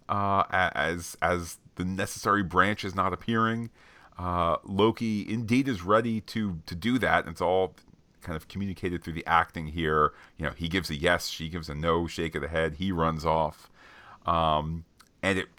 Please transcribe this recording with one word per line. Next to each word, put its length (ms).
uh, 420
a-, 260
as, 460
as 360
the 80
necessary 580
branch 420
is 100
not 180
appearing. 580
Uh, 460
Loki 640
indeed 380
is 140
ready 400
to, 440
to 80
do 240
that. 300
It's 120
all 360
kind 140
of 140
communicated 560
through 80
the 140
acting 420
here. 440
You 80
know, 100
he 120
gives 220
a 60
yes, 320
she 200
gives 200
a 60
no, 340
shake 260
of 80
the 60
head, 260
he 160
runs 340
off. 460
Um, 600
and 160
it 100